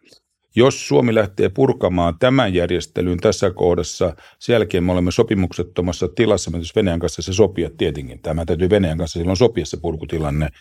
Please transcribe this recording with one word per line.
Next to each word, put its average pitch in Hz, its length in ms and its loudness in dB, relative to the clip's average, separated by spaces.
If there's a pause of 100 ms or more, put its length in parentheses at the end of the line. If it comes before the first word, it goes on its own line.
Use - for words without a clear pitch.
(560)
Jos 127 320 2
Suomi 127 280 2
lähtee 104 340 2
purkamaan 90 720 0
tämän 127 340 2
järjestelyn 87 640 -2
tässä 101 340 2
kohdassa, 87 640 0 (240)
sen - 140 -2
jälkeen 95 300 0
me 90 80 0
olemme 90 200 0
sopimuksettomassa - 960 -2
tilassa, 104 440 0
me 85 60 -6
täytyy 82 180 -8
Venäjän 90 240 0
kanssa 82 220 -4
se 92 120 -6
sopia 90 440 2
tietenkin. 71 420 -6
Tämä 82 260 -4
täytyy 90 240 0
Venäjän 90 280 2
kanssa 85 220 -6
silloin 90 180 -2
sopia 90 280 2
se - 120 -10
purkutilanne, 76 720 -4 (120)